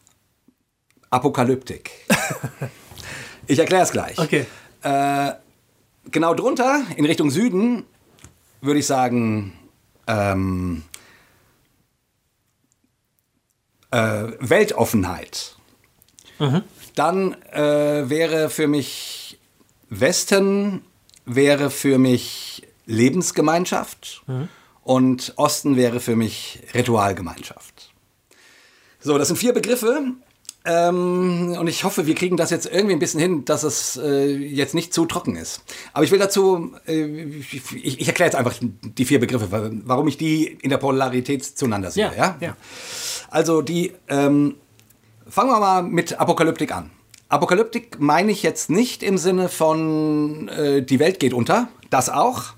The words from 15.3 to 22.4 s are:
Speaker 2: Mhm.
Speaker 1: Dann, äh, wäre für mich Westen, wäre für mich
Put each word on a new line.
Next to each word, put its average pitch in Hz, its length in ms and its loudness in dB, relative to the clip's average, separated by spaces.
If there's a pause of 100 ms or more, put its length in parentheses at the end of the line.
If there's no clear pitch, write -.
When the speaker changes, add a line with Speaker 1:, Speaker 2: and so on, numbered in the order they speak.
Speaker 2:
Mhm. 151 240 2 (320)
Speaker 1:
Dann, 175 380 0 (180)
äh, 147 580 2
wäre 156 400 0
für 151 180 0
mich - 720 -4 (500)
Westen, 196 920 2 (440)
wäre 139 440 4
für 139 280 2
mich - 640 0 (220)